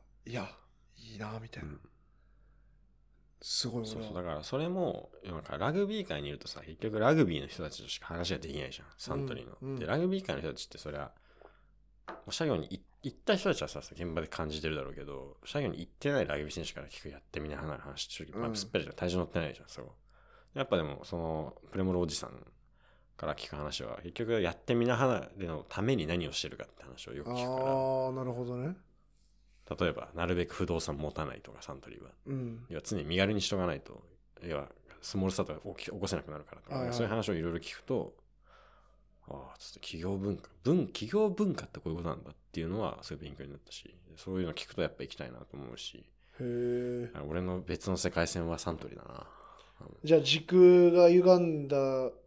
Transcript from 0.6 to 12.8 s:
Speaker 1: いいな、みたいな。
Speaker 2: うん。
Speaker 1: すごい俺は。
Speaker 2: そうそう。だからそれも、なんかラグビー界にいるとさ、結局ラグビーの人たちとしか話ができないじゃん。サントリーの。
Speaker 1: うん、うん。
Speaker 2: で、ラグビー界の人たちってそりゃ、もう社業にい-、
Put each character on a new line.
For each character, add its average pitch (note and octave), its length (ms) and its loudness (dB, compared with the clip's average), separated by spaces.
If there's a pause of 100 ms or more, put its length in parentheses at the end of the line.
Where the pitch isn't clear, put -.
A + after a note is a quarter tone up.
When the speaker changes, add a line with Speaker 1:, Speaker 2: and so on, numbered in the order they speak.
Speaker 1:
い A2+ 180 -18
い G2+ 40 -10
な、 G#2+ 220 -6
み A2+ 80 -12
た - 120 -12
い - 20 -8
な。 C#3+ 80 -8
Speaker 2:
う - 40 -10
ん。 - 60 -16 (1600)
Speaker 1:
す - 280 -2
ご A#2 100 -4
い A2+ 40 -4
俺 G#2+ 60 -6
は。 A2 60 -8
Speaker 2:
そ A2+ 60 -6
う - 20 -6
そ G#2+ 80 -8
う。 - 40 -10
だ F2+ 80 -4
か E2+ 120 -4
ら D2+ 80 -6
そ C3 160 -4
れ D#3+ 100 -2
も、 F3+ 420 -4 (140)
な - 140 -8
ん - 40 -8
か - 160 -8
ラ G#2+ 140 0
グ G3 140 2
ビ G#3 160 -4
ー - 40 -8
界 D2+ 160 -4
に - 60 -4
い - 40 -6
る C#3 60 -8
と - 100 -12
さ、 - 120 -10
結 D#2 200 -14
局 G#2+ 180 -2
ラ B2 160 8
グ D#3 100 8
ビ E2 140 2
ー - 20 -2
の C#2 60 -6
人 E2 160 -10
た D2+ 80 -6
ち - 120 -10
と - 60 -14
し - 120 -6
か - 60 -14
話 F2 260 -2
が D2+ 80 -2
で D#2+ 80 -8
き D#2 100 -6
な C#2+ 80 -4
い B1+ 60 -10
じ - 100 -14
ゃ - 20 -20
ん。 - 40 -20 (100)
サ - 160 -6
ン C#3 120 -2
ト B2+ 60 -6
リ - 100 -8
ー - 40 -14
の。 - 160 -18
Speaker 1:
う - 20 -10
ん、 C3+ 60 -6
う C3+ 60 -4
ん。 - 20 -6
Speaker 2:
で、 D2+ 80 -4
ラ G#2 100 0
グ E3+ 120 2
ビ F#3+ 120 0
ー F#3 40 -10
界 E2 100 -2
の C#2 80 -4
人 D#2 80 -2
た - 80 -8
ち - 80 -8
っ - 20 -20
て - 100 -16
そ D2+ 120 -8
り D2 60 -6
ゃ、 C#2+ 160 -8 (960)
も - 80 -12 (120)
う - 40 -6
社 E3 140 0
業 B2+ 100 2
に D#2 100 -2
い-、 - 140 -10 (220)